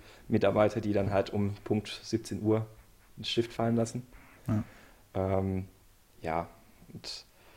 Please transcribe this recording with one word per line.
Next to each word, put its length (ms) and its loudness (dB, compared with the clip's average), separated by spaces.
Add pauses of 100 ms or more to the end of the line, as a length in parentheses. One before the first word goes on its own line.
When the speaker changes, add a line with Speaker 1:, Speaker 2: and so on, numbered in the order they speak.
(280)
Speaker 1:
Mitarbeiter, 520 4
die 120 -2
dann 180 2
halt 200 2
um 240 0 (100)
Punkt 380 -2
siebzehn 400 -4
Uhr 240 2 (500)
den 80 -12
Stift 280 -2
fallen 240 2
lassen. 300 -2 (400)
Speaker 2:
Ja. 160 0 (520)
Speaker 1:
Ähm, 500 0 (560)
ja, 280 -2 (440)
und 320 -14 (320)